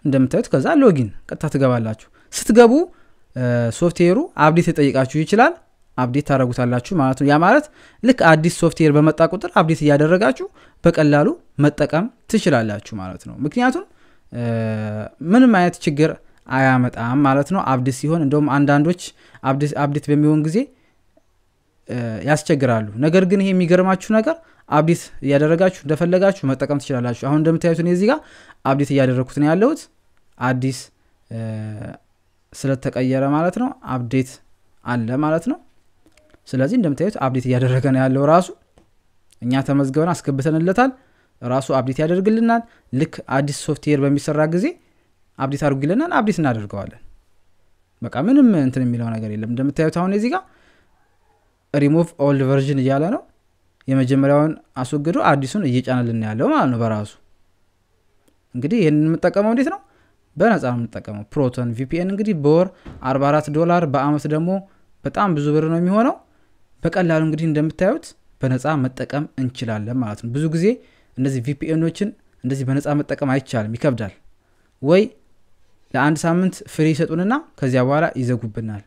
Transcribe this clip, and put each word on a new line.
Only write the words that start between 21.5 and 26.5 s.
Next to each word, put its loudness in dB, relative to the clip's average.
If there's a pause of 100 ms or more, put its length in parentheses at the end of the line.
እ፣ -8 (280)
ያስቸግራሉ። 0
ነገር 4
ግን 2
ይሄ 0
የሚገርማችሁ 2
ነገር 2 (320)
አፕዴት 2 (180)
እያደረጋችሁ 2
እንደፈለጋችሁ 0
መጠቀም -2